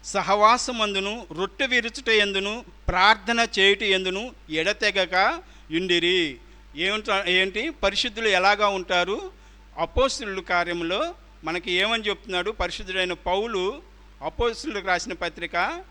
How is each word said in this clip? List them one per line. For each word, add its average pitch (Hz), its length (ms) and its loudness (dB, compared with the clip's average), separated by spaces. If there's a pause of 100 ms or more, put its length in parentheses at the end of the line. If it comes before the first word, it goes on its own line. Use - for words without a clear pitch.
సహవాసమందును 208 1300 2
రొట్టె 190 340 -4
విరుచుట 240 440 -2
ఎందును 208 560 0 (220)
ప్రార్థన 214 600 4 (120)
చేయుట 196 240 6
ఎందును 190 480 0 (180)
ఎడతెగక 196 920 0 (300)
యుండిరి." 175 680 2 (380)
ఏమంట-, 202 520 -2
ఏంటి? 190 420 0
పరిశుద్ధులు 214 580 -2
ఎలాగా 202 400 4
ఉంటారు? 190 640 -2 (460)
అపోస్తుల 208 600 -2
కార్యములో 175 760 -2 (280)
మనకి 170 280 -4
ఏమని 208 320 0
చెప్తున్నాడు? 196 480 -4
పరిశుద్ధుడైన 185 640 -4
పౌలు 196 680 -2 (400)
అపోస్తులకు 214 680 -4
రాసిన 180 260 -2
పత్రిక 175 760 -4